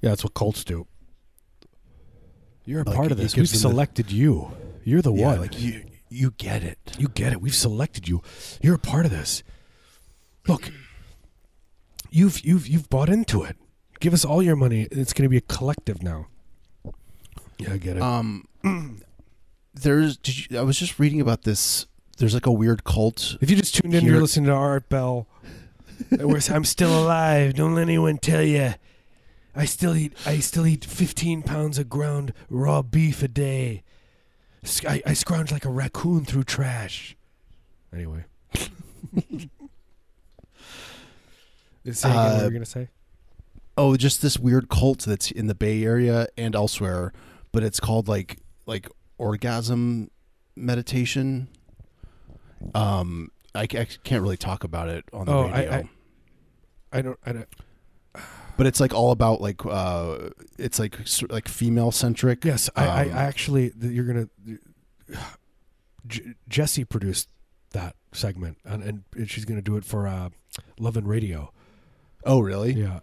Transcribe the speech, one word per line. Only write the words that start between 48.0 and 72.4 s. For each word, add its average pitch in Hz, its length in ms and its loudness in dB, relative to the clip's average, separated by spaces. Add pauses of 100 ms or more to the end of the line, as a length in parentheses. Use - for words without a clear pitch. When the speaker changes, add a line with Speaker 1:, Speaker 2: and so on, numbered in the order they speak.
Speaker 2:
like, 104 280 -4 (280)
like, 110 240 -10 (280)
orgasm 117 920 -2 (440)
meditation. 127 920 -2 (1300)
Um, 90 560 -2 (240)
I, 107 160 -4
c-, 117 80 -4
I 117 60 -2 (180)
can't 123 180 -2
really 95 160 -2
talk - 280 -8
about 82 240 -8
it 85 240 -10
on 101 140 -8
the 147 40 0
Speaker 1:
Oh, 139 160 4
I, 90 120 -2
Speaker 2:
radio. - 120 -2
Speaker 1:
I, 143 180 -4 (1080)
I 131 40 -2
don't, 127 240 -8
I 127 60 -8
don't. 117 160 -10 (1120)
Speaker 2:
But 131 100 6
it's, 131 140 2
like, 131 120 2
all 190 180 4
about, 113 280 4
like, 101 260 -6
uh, 87 640 -4 (280)
it's, - 200 -6
like, 107 220 -4
s-, - 300 -4
like, 110 180 -6
female 117 440 2
centric. 120 520 0
Speaker 1:
Yes, 147 320 0
I, 139 100 2
I, 87 200 2
Speaker 2:
Um, - 120 -4
Speaker 1:
I 131 60 0
actually, 139 460 0
th-, 120 240 -6
you're 123 120 0
gonna, 120 240 -2 (760)
<sighs> - 120 -12 (880)
J-, 117 260 -12 (160)
Jesse 143 340 -2
produced 98 460 -4 (420)
that 85 240 -8 (160)
segment, 90 540 -8
and, 101 180 -10
and, 101 200 -10 (120)
and 107 140 -8
she's 107 160 -10
gonna 107 160 -6
do 104 160 -2
it 101 80 -6
for, 104 200 -4
uh, 92 240 -6 (480)
Love 113 200 -2
and 104 100 -4
Radio. 101 460 -4 (720)
Speaker 2:
Oh, 135 160 6